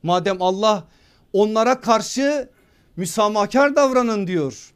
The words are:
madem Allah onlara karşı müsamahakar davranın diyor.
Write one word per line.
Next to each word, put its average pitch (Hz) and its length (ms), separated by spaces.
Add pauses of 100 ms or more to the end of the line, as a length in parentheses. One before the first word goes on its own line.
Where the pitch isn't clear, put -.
madem 180 380
Allah 190 460 (460)
onlara 220 480
karşı 262 680 (460)
müsamahakar 214 800
davranın 240 520
diyor. 156 480